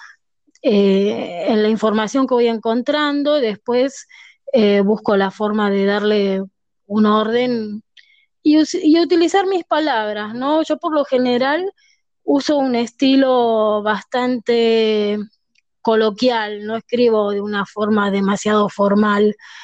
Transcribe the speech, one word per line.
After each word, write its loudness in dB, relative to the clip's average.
eh, 0
en 2
la 2
información 0
que -2
voy 2
encontrando, -2
después, -4
eh, 4
busco 0
la 0
forma -2
de 0
darle 0
un 0
orden -2
y 4
us-, 0
y 4
utilizar 2
mis -2
palabras, -2
¿no? 0
Yo -4
por -4
lo 2
general 0
uso 0
un 0
estilo 2
bastante -2
coloquial, -2
no -6
escribo 0
de -4
una -4
forma -2
demasiado 0
formal. 0